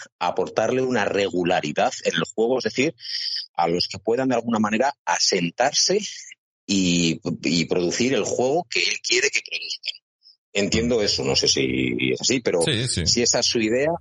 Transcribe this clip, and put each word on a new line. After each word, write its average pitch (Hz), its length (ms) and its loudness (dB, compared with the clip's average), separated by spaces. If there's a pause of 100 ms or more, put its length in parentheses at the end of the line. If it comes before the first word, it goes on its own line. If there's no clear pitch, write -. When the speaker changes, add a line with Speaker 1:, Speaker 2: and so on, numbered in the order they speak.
(180)
Speaker 1:
aportarle 107 600 0
una 127 240 0
regularidad 90 880 0 (120)
en 95 100 0
el 82 80 -2 (120)
juego, 254 220 2
es - 80 -2
decir, 131 300 -2 (600)
a 85 140 0
los 87 200 0
que - 100 -10
puedan 131 320 0
de 123 60 2
alguna 113 240 0
manera 113 340 2 (100)
asentarse 117 960 2 (640)
y, 87 540 2 (220)
y 80 240 0
producir 90 480 0
el 101 100 0
juego 139 460 0
que 92 120 0
él 101 140 -2 (100)
quiere 127 220 2
que - 180 -2
produzcan. - 460 -10 (640)
Entiendo 110 480 2
eso, 101 200 0
no 135 140 0
sé 69 120 2
si 64 680 0
es - 80 -4
así, 127 180 0
pero - 220 0
Speaker 2:
Sí, 127 260 0
sí. 87 180 -2
Speaker 1:
si 110 140 2
esa 120 200 2
es 113 60 0
su - 120 0
idea 120 320 2 (100)